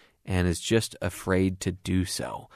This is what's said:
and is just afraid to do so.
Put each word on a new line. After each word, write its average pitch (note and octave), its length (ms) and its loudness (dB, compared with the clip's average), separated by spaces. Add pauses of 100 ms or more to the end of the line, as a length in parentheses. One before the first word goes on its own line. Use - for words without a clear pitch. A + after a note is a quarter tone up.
(240)
and F2+ 240 2
is E2+ 140 0
just - 400 2
afraid F#2+ 600 0
to F#2+ 120 -2
do F#2 320 0
so. - 500 -8